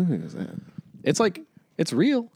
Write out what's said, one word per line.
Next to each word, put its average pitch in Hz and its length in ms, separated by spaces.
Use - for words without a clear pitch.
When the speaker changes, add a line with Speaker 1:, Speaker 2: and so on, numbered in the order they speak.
Speaker 1:
movie 90 160
is - 100
that? - 160
Speaker 2:
It's - 160
like, 208 200
it's 165 140
real, 233 320